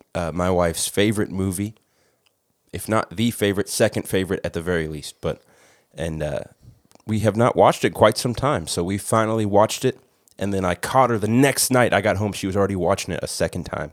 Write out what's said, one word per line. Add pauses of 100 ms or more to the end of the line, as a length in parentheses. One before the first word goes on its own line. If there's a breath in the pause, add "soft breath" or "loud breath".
(140)
uh,
my
wife's
favorite
movie, (1000)
if
not
the
favorite,
second
favorite
at
the
very
least.
But, (520 soft breath)
and,
uh, (680)
we
have
not
watched
it
quite
some
time,
so
we
finally
watched
it. (400)
And
then
I
caught
her
the
next
night
I
got
home.
She
was
already
watching
it
a
second
time,